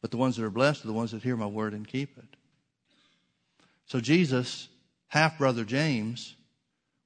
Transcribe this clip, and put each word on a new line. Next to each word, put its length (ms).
But 100
the 60
ones 200
that 80
are 60
blessed 320
are 60
the 40
ones 200
that 100
hear 140
my 100
word 260
and 140
keep 320
it." 180
So 140
Jesus, 680
half-brother 580
James, 720